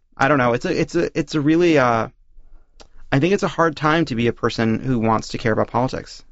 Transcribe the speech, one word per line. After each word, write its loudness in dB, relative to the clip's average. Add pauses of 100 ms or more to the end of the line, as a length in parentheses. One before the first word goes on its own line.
(160)
I 0
don't 2
know. 2
It's -2
a, -2
it's -2
a, -2
it's -4
a 0
really, 4
uh, 2 (1040)
I 2
think 2
it's 0
a 0
hard 0
time 0
to -4
be 0
a 0
person 0
who -2
wants 0
to -6
care -2
about 0
politics. -6